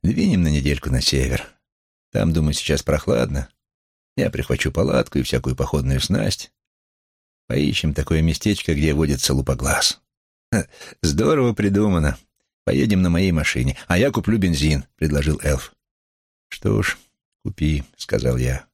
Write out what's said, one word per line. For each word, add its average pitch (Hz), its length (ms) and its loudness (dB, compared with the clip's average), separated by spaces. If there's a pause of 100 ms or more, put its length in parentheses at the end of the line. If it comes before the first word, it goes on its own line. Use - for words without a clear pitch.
Двинем 101 400 2
на 80 60 4
недельку 69 420 0
на 64 100 2
север. 64 460 0 (640)
Там, 87 220 0
думаю, 76 220 2
сейчас - 280 -2
прохладно. 69 640 0 (680)
Я - 140 0
прихвачу - 420 -2
палатку - 460 0
и 65 40 0
всякую 64 340 -2
походную 65 440 -2
снасть. - 520 -2 (960)
Поищем 73 480 0
такое 80 280 0
местечко, 82 520 0
где 73 180 2
водится 71 420 0
лупоглаз". 67 680 -2 (520)
"Ха, 104 140 -2 (340)
здорово 120 520 2
придумано. 98 640 2 (460)
Поедем 92 380 2
на 87 80 2
моей 90 220 2
машине, 65 440 0 (120)
а 87 100 2
я 131 120 4
куплю 110 280 0
бензин", — 78 460 0 (120)
предложил 73 460 0
эльф. 71 320 -2 (760)
"Что 104 340 0
ж, - 160 -4 (460)
купи", — 76 400 -2 (120)
сказал 62 400 -2
я. 64 380 -2